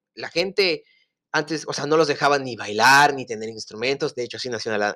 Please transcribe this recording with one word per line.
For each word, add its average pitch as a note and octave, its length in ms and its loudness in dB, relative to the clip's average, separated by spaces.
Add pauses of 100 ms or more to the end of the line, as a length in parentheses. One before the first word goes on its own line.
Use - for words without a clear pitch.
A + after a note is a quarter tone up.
(140)
la A#2 160 -12
gente F#3 540 -2 (520)
antes, D#3 320 -2
o C#3+ 60 -8
sea, C#3+ 140 -6
no D#3 100 4
los D#3+ 100 4
dejaban C#3+ 360 2
ni B2 120 -8
bailar, B2 600 4
ni B2+ 100 -8
tener A2 240 -8
instrumentos. A#2+ 640 -6
De A#2+ 100 -6
hecho, A2+ 140 -10
así B2+ 120 -8
nació A2 280 -4
la, G#2 180 0